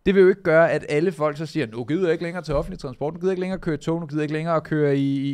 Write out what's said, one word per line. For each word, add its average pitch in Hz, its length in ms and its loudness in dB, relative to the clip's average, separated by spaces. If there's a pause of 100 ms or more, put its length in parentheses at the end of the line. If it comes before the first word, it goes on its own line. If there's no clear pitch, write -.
Det 196 100 4
vil 196 60 8
jo 185 80 8
ikke 190 140 0
gøre, 160 280 6
at 147 180 -2
alle 156 220 0
folk 147 260 -2
så 160 80 -8
siger, 147 220 -4
"Nu 113 180 -8
gider 165 180 -2
jeg 170 80 2
ikke 151 120 -2
længere 170 200 -8
til 151 120 -4
offentlig 170 240 -4
transport, 143 340 -8
nu 170 60 -14
gider 185 120 0
jeg - 20 0
ikke 180 80 -4
længere 185 160 -4
at - 40 -12
køre 156 160 -2
tog, 165 240 -2
nu 170 60 -8
gider 151 140 -4
jeg - 20 0
ikke 151 100 -4
længere 160 220 -2
at 156 80 -2
køre 147 340 2
i, 139 180 0
i, 139 180 -2